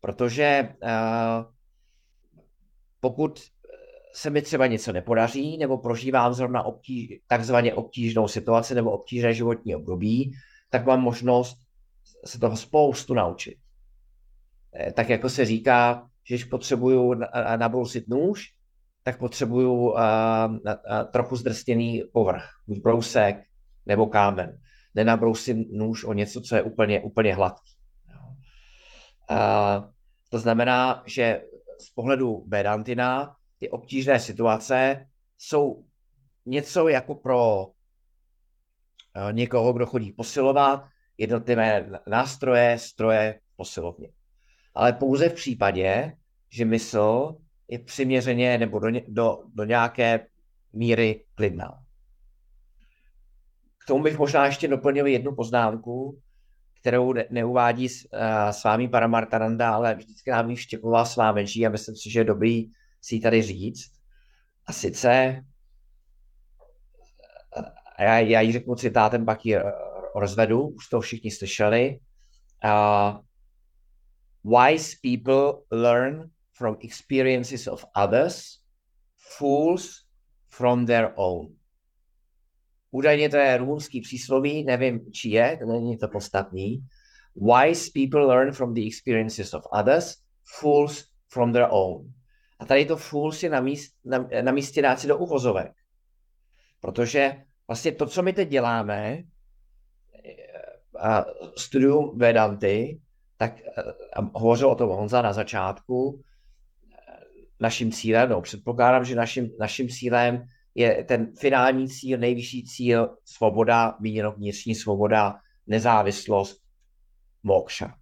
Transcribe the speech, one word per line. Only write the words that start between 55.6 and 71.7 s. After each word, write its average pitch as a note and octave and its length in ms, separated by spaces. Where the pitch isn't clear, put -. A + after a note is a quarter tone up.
kterou B2 320
ne-, A#2 160
neuvádí A#2+ 600
s-, - 240
eh, G#2+ 400
s - 100
vámi A2+ 240
Paramartananda, A2+ 840
ale A2+ 220
vždycky - 360
nám A#2 180
ji B2 60
vštěpoval A#2 500
s - 100
vámečí G#2+ 500
a A2 40
myslím G#2+ 260
si, - 140
že A2+ 100
je A2+ 40
dobrý A2+ 420
si - 140
ji G#2+ 60
tady A2+ 200
říct. G2 500
A - 80
sice, C3 680
a - 80
já, A2+ 160
já A2 220
ji A2+ 100
řeknu A#2+ 240
citátem, A2+ 500
pak A2 200
ji, G#2+ 120
eh, - 60
rozvedu, A2 520
už - 200
to A2+ 140
všichni A2+ 300
slyšeli. A2+ 680